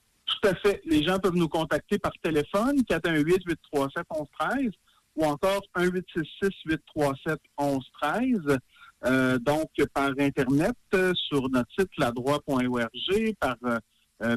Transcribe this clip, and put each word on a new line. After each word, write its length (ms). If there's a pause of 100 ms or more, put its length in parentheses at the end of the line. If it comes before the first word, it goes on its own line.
(260)
Tout 220
à 80
fait. 300
Les 180
gens 160
peuvent 160
nous 140
contacter 500
par 140 (100)
téléphone, 600
quatre 240
un 80
huit, 280
huit 140 (100)
trois 240
sept, 180
onze 180 (100)
treize, 320 (460)
ou 80
encore 380 (120)
un 120
huit 180 (100)
six 100 (160)
six, 140 (100)
huit 220
trois 260 (140)
sept, 120 (180)
onze 280 (160)
treize. 560 (480)
Euh, 340
donc, 300 (240)
par 260
Internet, 560 (180)
euh, 220
sur 340
notre 280
site 200
ladroit 480
point 200
org, 760
par, 140 (100)
euh, 120 (440)
euh, 160